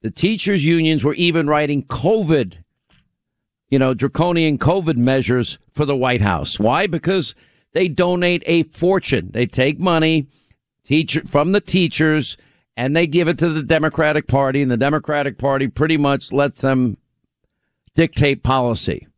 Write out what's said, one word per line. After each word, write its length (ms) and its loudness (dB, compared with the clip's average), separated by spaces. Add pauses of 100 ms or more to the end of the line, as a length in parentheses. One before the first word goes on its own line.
The 100 -6
teachers' 540 0
unions 400 2
were 100 0
even 320 0
writing 380 0
covid, 680 0 (1120)
you 100 2
know, 140 2
draconian 640 0
covid 400 0
measures 600 0 (140)
for 120 -2
the 120 -2
White 260 0
House. 360 -2
Why? 280 2
Because 480 -4 (380)
they 140 0
donate 600 0
a 180 2
fortune. 680 -2
They 140 0
take 320 0
money 500 2 (540)
teacher, 460 0
from 240 0
the 80 2
teachers, 800 0 (380)
and 200 -2
they 100 2
give 220 0
it 100 -2
to 120 0
the 120 -4
Democratic 640 0
Party, 360 0
and 80 0
the 80 0
Democratic 580 -2
Party 320 -2
pretty 300 0
much 340 0
lets 300 -2
them 340 0 (1000)
dictate 480 0
policy. 640 -2 (120)